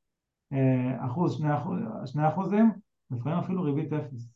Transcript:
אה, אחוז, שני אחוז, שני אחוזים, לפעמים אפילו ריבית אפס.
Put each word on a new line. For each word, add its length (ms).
אה, 520
אחוז, 320
שני 200
אחוז, 220
שני 220
אחוזים, 440
לפעמים 280
אפילו 240
ריבית 300
אפס. 420